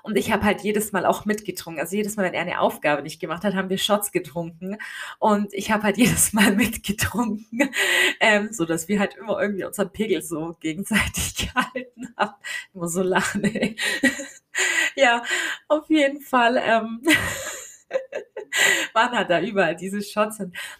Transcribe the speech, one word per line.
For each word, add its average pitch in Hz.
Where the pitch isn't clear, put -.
Und 214
ich 214
hab 202
halt 208
jedes 214
Mal 180
auch -
mitgetrunken. 175
Also 175
jedes 208
Mal, 202
wenn 180
er 156
eine 175
Aufgabe 147
nicht 160
gemacht 175
hat, 190
haben 190
wir 190
Shots 208
getrunken. 175
Und 208
ich 202
hab 214
halt 202
<laughs> -
jedes 202
Mal 208
mitgetrunken, 220
ähm, 208
so 165
dass 160
wir 202
halt 196
immer -
irgendwie 202
unseren 185
Pegel 196
so 165
gegenseitig -
<laughs> -
gehalten 254
haben. 208
Immer 170
so 175
lachen, 185
ey. 214
<laughs> -
Ja, 247
auf 302
jeden 285
Fall, 247
ähm, 226
<laughs> -
waren 233
halt 180
da 170
überall 190
diese 190
Shots. 214
Und 180